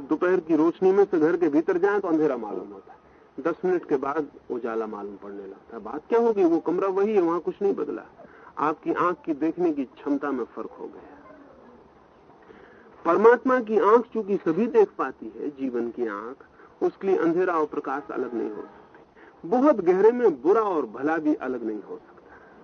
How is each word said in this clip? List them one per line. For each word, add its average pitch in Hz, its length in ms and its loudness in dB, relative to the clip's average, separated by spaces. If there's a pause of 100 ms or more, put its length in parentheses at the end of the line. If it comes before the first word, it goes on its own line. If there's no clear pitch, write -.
दोपहर 180 300 2
की 165 160 0
रोशनी 170 360 4
में 196 140 6
से 185 140 0
घर 165 180 2
के 170 120 2
भीतर 185 280 0
जाएं 202 220 0
तो 196 80 -4
अंधेरा 156 300 0
मालूम 101 300 -8
होता 98 240 -20
है, - 60 -20 (460)
दस 165 120 -2 (100)
मिनट 180 200 0
के 151 120 -2
बाद 139 300 -4 (240)
उजाला 113 360 -6
मालूम 101 280 -12
पड़ने 101 280 -14
लगता 98 340 -18
है। 107 60 -16
बात 123 260 -10
क्या 233 100 4
होगी? 220 260 2
वो 165 160 4
कमरा 185 280 -2
वही 196 260 0
है, 190 60 6
वहां - 180 2
कुछ - 220 -6
नहीं 196 140 2
बदला, - 300 -8 (540)
आपकी 156 360 -2
आंख 175 300 0
की - 100 -2
देखने 165 360 -2
की 143 140 -4
क्षमता 143 460 -6
में 123 140 -4
फर्क - 340 -12
हो - 60 -12
गया। - 300 -18 (1900)
परमात्मा 240 560 6
की 214 160 0 (100)
आंख 226 260 6
चूंकि 202 240 -2
सभी 170 320 0
देख 214 280 4
पाती 131 380 -8
है, 127 160 -8
जीवन 123 380 -4
की 113 200 -6
आंख, 107 280 -10 (440)
उसके 196 260 -4
लिए 190 100 2
अंधेरा 175 360 0
और 156 140 -2
प्रकाश 147 440 -8
अलग 123 220 -6
नहीं 113 160 -4
हो 104 120 -12
सकते। - 240 -20 (580)
बहुत 247 380 2
गहरे 190 300 4
में 427 300 2
बुरा 202 220 4
और 170 240 -2
भला 139 300 -2
भी 151 180 0
अलग 127 280 -6
नहीं 107 180 -6
हो 90 160 -14
सकता, - 340 -20 (320)